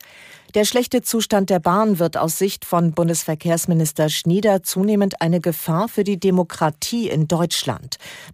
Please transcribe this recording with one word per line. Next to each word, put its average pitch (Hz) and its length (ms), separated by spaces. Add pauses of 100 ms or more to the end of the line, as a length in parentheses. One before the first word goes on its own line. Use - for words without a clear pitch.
(540)
Der 214 120
schlechte 247 340
Zustand 208 480
der 185 120
Bahn 196 380
wird 165 200
aus 160 180
Sicht - 300
von 170 260
Bundesverkehrsminister 165 1160
Schnieder 190 520
zunehmend 202 600
eine 170 180
Gefahr 170 480
für 202 160
die 196 160
Demokratie 185 880
in 151 180
Deutschland. 165 680 (380)